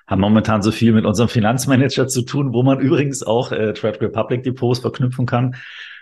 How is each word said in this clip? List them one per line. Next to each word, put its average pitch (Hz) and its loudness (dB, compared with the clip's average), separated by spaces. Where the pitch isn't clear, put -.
haben 95 0
momentan 107 2
so 107 2
viel 113 2
mit 110 4
unserem 110 2
Finanzmanager 127 2
zu 127 -2
tun, 139 -4
wo 117 2
man 135 4
übrigens 139 0
auch, 117 0
äh, 107 -2
Trade - -4
Republic 117 -2
Depots 123 0
verknüpfen 127 -2
kann. 127 -2